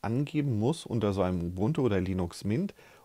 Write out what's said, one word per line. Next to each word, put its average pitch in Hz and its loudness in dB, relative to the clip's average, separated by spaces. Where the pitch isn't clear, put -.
angeben 139 0
muss 123 0
unter 107 2
so 95 0
einem 90 2
Ubuntu 107 0
oder 104 2
Linux 92 -2
Mint, 123 -2